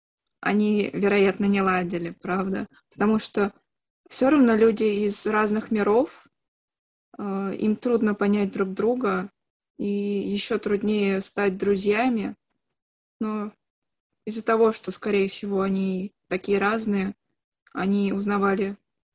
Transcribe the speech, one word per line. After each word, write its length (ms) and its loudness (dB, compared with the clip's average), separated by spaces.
они, 540 0
вероятно, 520 2
не 160 4
ладили, 480 -2
правда? 440 -4
Потому 280 2
что 320 -2
все 200 2
равно 260 6
люди 280 4
из 420 0
разных 460 0
миров, 560 0
э, 400 -4
им 180 0
трудно 380 0
понять 380 0
друг 220 -2
друга, 560 -2
и 100 -4
еще 680 -2
труднее 640 0
стать 360 -2
друзьями. 800 0
Но 320 -6
из-за 180 -6
того, 280 2
что, 200 -6
скорее 360 0
всего, 340 -2
они 500 -2
такие 300 -2
разные, 560 0
они 380 0
узнавали 640 0